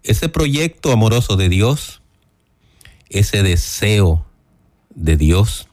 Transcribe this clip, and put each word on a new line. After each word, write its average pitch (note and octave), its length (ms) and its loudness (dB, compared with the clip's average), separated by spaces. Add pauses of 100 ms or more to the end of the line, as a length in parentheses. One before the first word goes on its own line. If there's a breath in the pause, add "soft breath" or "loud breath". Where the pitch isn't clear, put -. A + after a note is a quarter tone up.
ese - 260 -2
proyecto D3+ 640 -2
amoroso A2 460 0
de F#2+ 120 2
Dios, A2 520 -2 (1080 soft breath)
ese G2+ 320 0
deseo F#2+ 840 0 (720)
de D#2+ 220 0
Dios F2 560 0